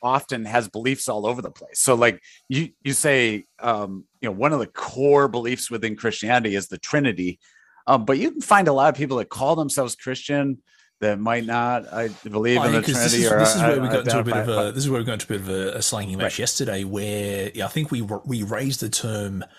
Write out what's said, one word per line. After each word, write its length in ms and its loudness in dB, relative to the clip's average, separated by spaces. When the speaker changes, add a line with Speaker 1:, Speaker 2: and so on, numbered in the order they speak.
Speaker 1:
often 440 0
has 220 2
beliefs 400 -4
all 200 -2
over 160 -2
the 80 -10
place. 280 -10
So, 140 6
like, 260 4
you, 200 0
you 100 -2
say, 520 2
um, 460 -4
you 80 -4
know, 40 -4
one 200 0
of 60 0
the 80 -4
core 600 2
beliefs 420 -4
within 260 -4
Christianity 600 0
is 120 -2
the 120 -10
Trinity. 600 -2
Um, 200 4
but 120 2
you 140 0
can 100 -10
find 260 4
a 60 4
lot 160 4
of 60 0
people 220 -2
that 120 -4
call 260 0
themselves 400 -2
Christian 640 -2
that 180 2
might 260 0
not, 460 -2
I 180 -4
believe 380 2
Speaker 2:
Oh, 20 0
Speaker 1:
in 100 2
Speaker 2:
yeah, 60 4
Speaker 1:
the 60 -2
Speaker 2:
'cause 100 2
this 160 2
Speaker 1:
Trinity 140 4
Speaker 2:
is, 60 4
Speaker 1:
or 80 4
Speaker 2:
this 160 6
is 60 2
where 140 4
Speaker 1:
I-, 40 2
Speaker 2:
we 100 0
got 100 2
into 200 2
a 40 0
bit 120 0
Speaker 1:
identify, 60 0
Speaker 2:
of 80 -2
a, 60 0
Speaker 1:
but 200 0
Speaker 2:
this 80 -2
is 60 0
where 100 0
we 60 -4
got 80 -4
into 120 -6
a 120 -4
bit 40 -6
of 80 -8
a, 280 -2
a 40 -4
slangy 340 -4
match 80 -4
Speaker 1:
Right. 160 -2
Speaker 2:
yesterday, 440 -2
where, 680 -4
yeah, 120 -6
I 40 -4
think 220 -2
we, 100 -2
we 420 -4
raised 380 -4
the 80 -4
term, 540 -4